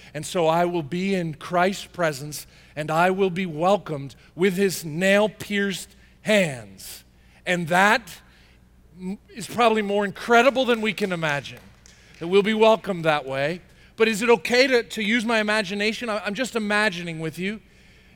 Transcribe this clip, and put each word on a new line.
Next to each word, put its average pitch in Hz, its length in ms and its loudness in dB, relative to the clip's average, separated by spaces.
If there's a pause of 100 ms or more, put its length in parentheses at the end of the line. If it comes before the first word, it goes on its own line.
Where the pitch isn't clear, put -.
(140)
and 151 100 -10
so 175 220 0
I 170 180 4
will 175 180 -2
be 180 320 -2
in 165 200 -4
Christ's 180 500 0
presence, 151 640 -6 (280)
and 151 160 -8
I 170 200 4
will 190 180 0
be 180 160 -4
welcomed 156 680 -2 (200)
with 180 220 0
his 190 260 0
nail-pierced 196 1120 0 (280)
hands. 135 840 -2 (400)
And 175 240 -2
that 208 540 2 (760)
m-, 185 200 -10 (100)
is 240 180 -14
probably 220 360 2
more 202 240 -2
incredible 233 580 4
than 226 160 0
we 214 140 -2
can 202 180 -2
imagine, 143 480 -4 (580)
that 165 100 -8
we'll 196 140 4
be 214 120 0
welcomed 214 500 2
that 147 220 0
way. 143 340 -4 (360)
But 220 120 4
is 214 140 -2
it 233 80 2
okay 240 380 4
to, 240 160 2
to 220 180 -8
use 220 240 0
my 233 120 0
imagination? 214 680 -2
I, 208 160 -4
I'm 202 100 -4
just 233 220 -6
imagining 202 640 -2
with 160 180 -8
you. 196 220 -6 (560)